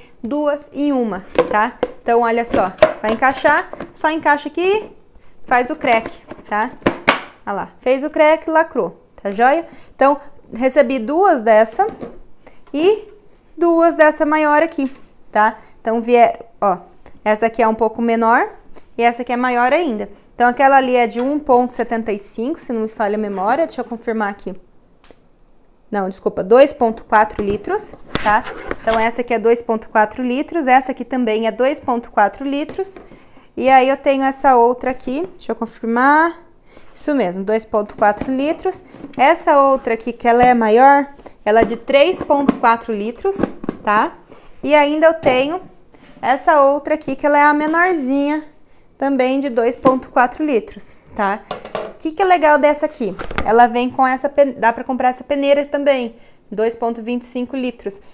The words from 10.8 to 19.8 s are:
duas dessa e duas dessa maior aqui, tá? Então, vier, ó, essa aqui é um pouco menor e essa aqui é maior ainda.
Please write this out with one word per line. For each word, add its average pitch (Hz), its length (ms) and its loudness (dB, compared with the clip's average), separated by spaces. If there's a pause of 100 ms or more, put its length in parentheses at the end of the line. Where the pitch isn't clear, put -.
duas 302 420 2
dessa 220 460 2 (840)
e 381 400 0 (460)
duas 330 380 2
dessa 311 280 2
maior 302 380 2
aqui, 285 340 -4 (360)
tá? 220 260 2 (240)
Então, 226 180 -2
vier, 233 520 2 (100)
ó, 190 160 0 (460)
essa 214 240 0
aqui 226 160 -2
é 220 40 2
um 220 80 0
pouco 226 280 -2
menor 233 440 2 (480)
e 233 60 -4
essa 233 220 0
aqui 247 100 -6
é - 20 -2
maior 247 380 0
ainda. 240 340 -2 (280)